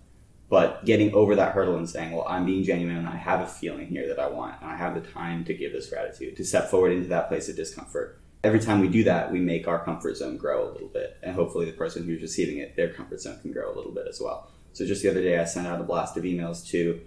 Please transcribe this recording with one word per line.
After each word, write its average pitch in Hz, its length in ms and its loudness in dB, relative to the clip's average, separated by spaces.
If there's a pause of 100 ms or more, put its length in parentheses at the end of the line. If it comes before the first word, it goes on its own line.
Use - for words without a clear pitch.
(500)
But 87 340 4
getting 104 300 6
over 104 220 8
that 92 180 4
hurdle 92 240 2
and 85 100 -4
saying, 82 240 -6
"Well, 82 160 -4
I'm 87 160 0
being 95 180 2
genuine 87 340 0
and 85 120 -4
I 85 80 -8
have 90 240 0
a 87 60 -4
feeling 85 400 -8
here 69 220 -4
that 69 100 -2
I 69 100 0
want, 69 320 -6
and 78 100 -12
I 73 60 -8
have 85 180 -4
the 85 60 -4
time 85 440 -6
to 82 100 -2
give 71 180 -6
this - 160 -8
gratitude," - 480 -8
to 95 80 -6
step - 240 2
forward 92 240 6
into 90 160 0
that 85 200 0
place - 200 -4
of - 80 -8
discomfort. - 640 -8 (240)
Every 110 160 6
time 104 200 4
we 92 80 6
do 104 160 6
that, 87 280 4
we 90 80 0
make 85 260 0
our 85 160 0
comfort - 340 -4
zone - 200 -6
grow 65 320 0
a - 40 -10
little - 160 -12
bit. - 340 -6
And 92 120 -6
hopefully 85 300 0
the 82 80 -4
person 82 320 -6
who's 82 160 -4
receiving 80 380 -2
it, - 180 -10
their 82 140 2
comfort - 320 -12
zone - 180 -12
can - 120 -10
grow - 200 -6
a - 40 -8
little - 160 -10
bit - 160 -8
as - 120 -12
well. - 300 -6 (220)
So - 120 -6
just 95 180 -2
the 101 60 4
other 92 140 4
day, 87 160 4
I 85 60 2
sent 87 240 -4
out 87 120 -4
a 85 40 -6
blast 85 320 -2
of 85 80 -4
emails 85 460 -4
to 85 360 0